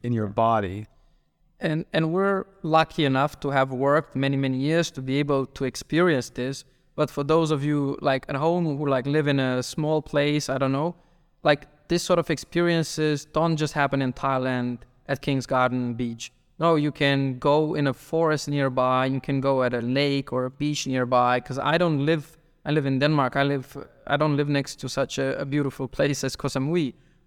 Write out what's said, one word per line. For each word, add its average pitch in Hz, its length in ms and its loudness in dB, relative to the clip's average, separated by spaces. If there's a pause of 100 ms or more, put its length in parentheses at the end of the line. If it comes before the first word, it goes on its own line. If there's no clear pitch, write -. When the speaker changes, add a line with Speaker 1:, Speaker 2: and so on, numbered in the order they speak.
Speaker 1:
in 120 100 -2
your 110 140 0
body. 107 600 0 (760)
Speaker 2:
And, 160 320 -2
and 160 200 0
we're 190 340 0 (160)
lucky 160 420 2
enough 135 360 0
to 143 100 -2
have 135 200 2
worked 139 460 0
many, 139 200 0
many 135 220 -2
years 160 340 0
to 135 100 -10
be 131 160 -2
able 139 280 0
to - 180 -8
experience 147 680 0
this. 131 340 -8 (320)
But 151 140 0
for 143 120 -6
those 156 280 2
of 143 140 0
you, 147 360 -2
like, 135 280 0
at 147 80 -4
home 170 280 0
who, 147 220 -2
like, 131 200 0
live 143 220 2
in 139 100 2
a 127 240 0
small 156 380 -2
place, 147 480 0
I 139 100 -2
don't 135 140 0
know, 156 240 -2 (460)
like, 151 240 2 (220)
this 175 140 0
sort 180 160 2
of 165 120 -4
experiences 160 960 0
don't 165 300 0
just 151 180 -4
happen 139 260 2
in 127 140 -2
Thailand 127 640 -2 (280)
at 139 140 -4
King's 135 260 -2
Garden 127 480 0
Beach. 117 380 -6 (260)
No, 165 180 4
you 147 160 2
can 139 460 0
go 151 360 2
in 143 140 0
a 131 40 0
forest 156 560 0
nearby, 131 580 2
you 135 140 -2
can 139 200 -2
go 131 240 2
at 123 100 0
a 120 60 -2
lake 135 520 0
or 127 120 -2
a 127 60 -4
beach 147 360 -4
nearby, 123 540 2
'cause 127 180 -8
I 147 200 0
don't 156 280 2
live, 156 320 -2 (260)
I 151 60 -4
live 151 160 2
in 135 140 0
Denmark, 143 360 2
I 139 60 2
live, 143 340 -2 (300)
I 147 100 0
don't 147 200 2
live 143 120 0
next 143 320 -2
to 135 80 -10
such - 300 -4
a, 135 220 -2
a 147 40 -4
beautiful 139 440 -4
place 147 340 0
as 135 140 -4
Koh - 120 -6
Samui, 139 460 -2 (320)